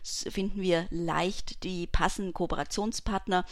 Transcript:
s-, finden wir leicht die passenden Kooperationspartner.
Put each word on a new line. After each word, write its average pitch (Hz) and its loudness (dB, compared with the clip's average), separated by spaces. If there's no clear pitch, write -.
s-, - -6
finden 196 -2
wir 175 4
leicht 170 -2
die 180 -4
passenden 185 2
Kooperationspartner. 190 0